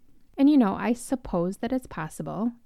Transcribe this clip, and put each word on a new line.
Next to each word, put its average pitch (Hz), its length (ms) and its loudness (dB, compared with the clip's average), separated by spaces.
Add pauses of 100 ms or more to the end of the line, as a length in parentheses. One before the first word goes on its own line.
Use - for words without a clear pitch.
(360)
And, 277 140 6
you 302 80 6
know, 196 160 4
I 202 200 -2
suppose 190 640 -4
that 233 140 -4
it's 254 140 -4
possible 160 640 -6 (160)